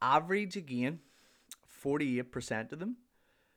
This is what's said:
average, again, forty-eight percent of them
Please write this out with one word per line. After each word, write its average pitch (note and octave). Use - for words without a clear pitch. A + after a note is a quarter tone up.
average, E3+
again, C#3
forty-eight C3+
percent A2+
of D3+
them A3+